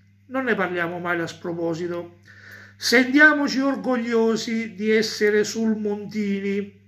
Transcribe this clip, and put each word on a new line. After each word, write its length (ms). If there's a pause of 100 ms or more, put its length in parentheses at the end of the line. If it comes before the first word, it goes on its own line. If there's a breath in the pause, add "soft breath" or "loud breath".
(260)
Non 180
ne 100
parliamo 440
mai 220
a 60
sproposito. 920 (640 loud breath)
Sentiamoci 800
orgogliosi 1160
di 180
essere 500
sulmontini 1500